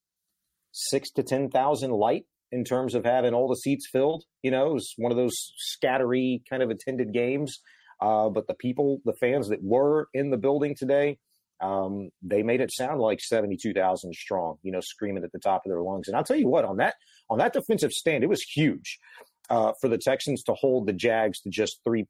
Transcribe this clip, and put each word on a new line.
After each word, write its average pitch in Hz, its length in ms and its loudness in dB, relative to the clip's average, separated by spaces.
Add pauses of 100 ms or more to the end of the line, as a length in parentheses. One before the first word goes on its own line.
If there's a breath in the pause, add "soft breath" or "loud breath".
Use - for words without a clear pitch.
(720)
six - 420 -4
to 139 100 0
ten 135 260 0
thousand 131 420 0
light 113 340 2 (260)
in 127 120 -2
terms 127 320 -2
of 117 100 0
having 123 280 4
all 123 140 2
the 123 80 0
seats 139 360 -2
filled. 147 340 0 (180)
You 127 80 0
know, 131 160 2
it 160 60 0
was 120 240 -4
one 117 140 0
of 117 60 2
those 123 180 2 (460)
scattery 127 680 0
kind 131 140 -2
of 117 60 0
attended 117 440 -4
games. 131 460 -2 (420 soft breath)
Uh, 107 280 4
but 104 180 -2
the - 60 -4
people, 139 520 0
the 113 160 0
fans 127 280 2
that 101 140 -2
were 139 500 2
in 143 160 0
the 131 80 2
building 139 400 0
today, 139 400 2 (440)
um, 95 480 -2 (120)
they 101 220 2
made 117 180 2
it 120 100 -2
sound 139 280 -4
like 107 220 2
seventy-two 104 520 -2
thousand 92 400 0
strong, 85 480 -4
you 95 100 -8
know, 92 100 -4
screaming 98 420 -6
at 85 80 -10
the - 80 -12
top 92 260 0
of 98 60 -4
their 85 100 -2
lungs. 95 260 -4
And 98 80 -4
I'll 147 80 0
tell 254 140 0
you 254 120 2
what, 143 160 4
on 98 120 -4
that, 165 180 0 (340 soft breath)
on 113 100 0
that 226 140 2
defensive 180 400 0
stand, 147 300 0
it 160 60 2
was - 140 0
huge, - 560 -2 (500 loud breath)
uh, 113 220 4 (100)
for 139 60 0
the 113 100 2
Texans 131 460 0
to 113 100 0
hold 127 320 2
the 101 80 0
Jags 110 480 0
to 104 80 -10
just 104 340 -2
three 113 260 0